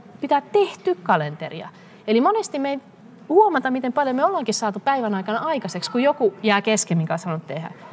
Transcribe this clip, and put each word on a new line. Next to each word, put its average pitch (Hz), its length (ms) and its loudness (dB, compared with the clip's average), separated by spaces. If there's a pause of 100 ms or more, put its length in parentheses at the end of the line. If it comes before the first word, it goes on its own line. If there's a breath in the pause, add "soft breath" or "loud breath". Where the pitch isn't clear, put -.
(220)
pitää 285 200 0
tehty 370 600 0
kalenteria. 156 680 -2 (380 loud breath)
Eli 220 140 4
monesti 381 380 0
me 277 100 -4
ei 277 100 -4 (500)
huomata, 311 420 4
miten 254 220 -2
paljon 269 220 0
me 285 100 2
ollaankin 320 280 0
saatu 208 260 -4
päivän 240 360 0
aikana 208 240 -4
aikaiseksi, 254 520 -6
kun 247 120 0
joku 277 300 2 (100)
jää 202 180 4
kesken, 208 360 0
minkä 160 160 -2
on 165 60 -4
sanonut 160 280 -8
tehdä. 151 240 -10 (220 loud breath)